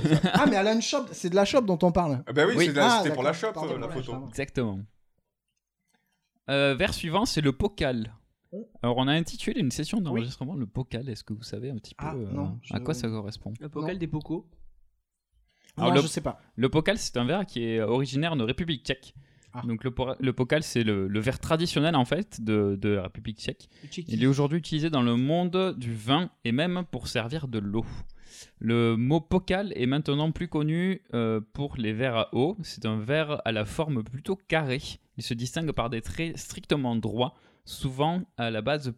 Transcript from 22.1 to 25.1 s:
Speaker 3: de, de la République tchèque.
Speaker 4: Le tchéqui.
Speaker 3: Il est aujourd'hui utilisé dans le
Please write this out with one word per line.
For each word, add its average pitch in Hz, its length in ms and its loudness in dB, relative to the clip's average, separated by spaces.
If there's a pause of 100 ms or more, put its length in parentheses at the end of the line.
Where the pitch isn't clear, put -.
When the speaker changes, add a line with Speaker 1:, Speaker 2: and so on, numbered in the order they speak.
Speaker 3:
de, 104 400 2
de 104 80 0
la 101 160 2
République 107 340 -10
tchèque. - 300 -10 (160)
Speaker 4:
Le 143 40 -16
tchéqui. 165 240 -8
Speaker 3:
Il 113 120 2
est - 20 6
aujourd'hui 143 320 4
utilisé 160 320 -2
dans 143 120 2
le 120 120 4